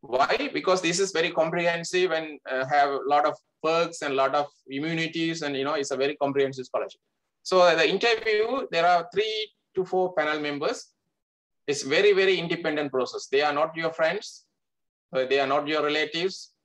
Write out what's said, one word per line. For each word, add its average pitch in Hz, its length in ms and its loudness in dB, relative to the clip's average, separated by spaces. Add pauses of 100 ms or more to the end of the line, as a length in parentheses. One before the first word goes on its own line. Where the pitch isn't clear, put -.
Why? 156 520 0
Because 185 300 0
this 170 160 0
is 190 140 0
very 165 180 0
comprehensive 170 800 0
and, 156 300 -4 (100)
uh, 131 160 -2
have 143 240 4
a 139 160 -2
lot 147 180 2
of 147 120 0 (260)
perks 165 400 0
and 143 120 -4
a - 20 0
lot 135 180 2
of 147 120 2 (200)
immunities, 160 760 -4
and, 143 140 -4
you 135 60 -2
know, 143 120 -2
it's 143 180 -2
a 131 40 -4
very 139 200 0
comprehensive 135 500 0
scholarship. - 340 -6 (440)
So 180 320 6
the 160 120 4
interview, 220 840 0
there 165 120 2
are 175 300 4
three 214 360 -2 (260)
to 185 80 0
four 185 300 0
panel 151 260 0
members. 147 480 -4 (800)
It's 139 140 -2
very, 180 300 4
very 190 240 4
independent 165 540 -2
process. 123 400 -4
They 135 120 4
are 147 100 2
not 156 240 -2
your 160 160 -2
friends, 170 540 -4 (680)
uh, 131 140 0
they 135 120 2
are 139 80 2
not 143 220 0
your 151 160 0
relatives, 156 680 -2 (140)